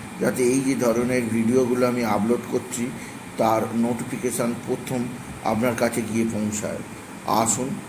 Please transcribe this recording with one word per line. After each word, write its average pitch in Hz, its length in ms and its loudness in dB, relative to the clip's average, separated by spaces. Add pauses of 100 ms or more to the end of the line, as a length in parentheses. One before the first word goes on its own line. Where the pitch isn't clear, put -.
(200)
যাতে 120 220 2
এই 123 180 4
যে 135 140 2
ধরনের 123 480 2
ভিডিওগুলো 120 680 4
আমি 120 160 0
আপলোড 107 360 2 (120)
করছি 120 320 -2 (540)
তার 110 240 4 (120)
নোটিফিকেশান 117 800 0 (120)
প্রথম 127 340 -2 (440)
আপনার 113 300 2
কাছে 117 260 0 (120)
গিয়ে 113 200 2
পৌঁছায়। 104 480 -2 (460)
আসুন 113 420 2 (200)